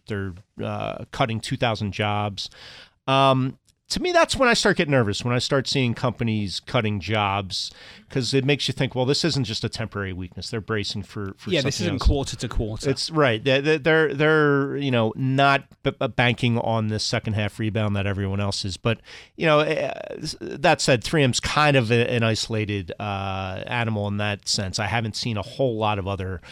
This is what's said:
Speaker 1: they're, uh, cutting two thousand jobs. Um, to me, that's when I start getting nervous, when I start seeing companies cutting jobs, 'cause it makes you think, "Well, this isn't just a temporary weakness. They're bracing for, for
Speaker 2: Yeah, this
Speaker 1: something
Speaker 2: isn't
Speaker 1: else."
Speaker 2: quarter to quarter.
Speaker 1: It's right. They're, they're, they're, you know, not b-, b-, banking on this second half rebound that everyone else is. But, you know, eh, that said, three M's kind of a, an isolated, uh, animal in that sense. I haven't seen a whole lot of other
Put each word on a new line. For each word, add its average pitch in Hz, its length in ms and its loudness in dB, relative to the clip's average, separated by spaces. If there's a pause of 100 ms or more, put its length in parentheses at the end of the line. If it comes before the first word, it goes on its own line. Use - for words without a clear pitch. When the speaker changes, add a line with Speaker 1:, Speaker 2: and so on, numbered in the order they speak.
Speaker 1:
they're, 98 280 -4 (280)
uh, 104 480 -6
cutting 113 280 0
two - 180 -6
thousand 107 360 0
jobs. 104 580 -2 (560)
Um, 135 500 4 (300)
to - 140 -4
me, 359 100 0
that's 330 240 4
when 254 140 4
I 233 60 4
start - 220 2
getting 156 140 0
nervous, 113 320 2
when 120 120 0
I - 20 2
start 135 300 0
seeing 127 260 2
companies 107 680 -2
cutting 107 400 -2
jobs, 101 720 -2 (380)
'cause 131 240 -2
it 135 100 4
makes 139 240 0
you 131 60 -2
think, - 220 -2
"Well, 127 100 0
this 139 180 0
isn't 139 200 0
just 104 200 -4
a 113 60 -4
temporary 101 420 -6
weakness. 92 380 -10
They're 117 100 -6
bracing 104 440 -4
for, 98 340 -10
for - 140 -8
Speaker 2:
Yeah, 143 100 2
this 120 140 -2
Speaker 1:
something 107 100 -2
Speaker 2:
isn't 135 160 -2
Speaker 1:
else." - 60 4
Speaker 2:
quarter 139 280 0
to - 120 -6
quarter. 110 420 -4
Speaker 1:
It's - 220 -2
right. 127 320 2
They're, 139 340 2
they're, 156 380 4
they're, 143 640 4
you 139 120 -2
know, 113 260 4
not 135 500 4 (180)
b-, 135 80 2
b-, 135 160 -4
banking 120 500 2
on 113 300 0
this 107 160 -2
second 113 300 -2
half 104 260 -2
rebound 104 360 0
that 98 120 -2
everyone 98 320 -2
else 101 260 -4
is. 92 100 -6
But, 113 260 -2 (360)
you 170 80 -2
know, 151 140 6
eh, 151 320 0 (500)
that 156 400 2
said, 127 220 2
three 160 180 2
M's 127 180 4
kind 147 380 2
of 117 140 2
a, 120 200 4
an 120 120 2
isolated, 107 760 0
uh, 98 680 -6
animal 110 400 -2
in 104 100 -2
that 104 300 -4
sense. 95 320 -2
I 104 80 0
haven't 113 280 -2
seen 117 220 -4
a 98 60 -4
whole 120 340 0
lot 107 220 0
of 92 80 -4
other 95 340 -6 (100)